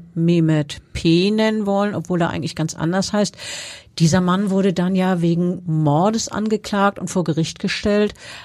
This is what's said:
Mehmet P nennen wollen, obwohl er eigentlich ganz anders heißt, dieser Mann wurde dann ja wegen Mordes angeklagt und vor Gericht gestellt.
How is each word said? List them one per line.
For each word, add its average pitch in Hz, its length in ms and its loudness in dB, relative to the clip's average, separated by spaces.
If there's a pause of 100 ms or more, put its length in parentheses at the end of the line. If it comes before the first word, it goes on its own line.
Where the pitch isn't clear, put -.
(140)
Mehmet 160 640 2 (120)
P 180 400 2
nennen 220 340 0
wollen, 202 300 0
obwohl 170 240 -2
er 170 100 0
eigentlich 170 240 -6
ganz 156 200 -4
anders 185 380 -2
heißt, 208 240 0 (640)
dieser 165 220 4
Mann 185 300 2
wurde 190 220 2
dann 185 240 0
ja 185 240 2
wegen 170 460 0
Mordes 156 640 2
angeklagt 208 680 -2
und 185 100 -8
vor 185 160 0
Gericht 160 340 -2
gestellt. 208 560 0 (300)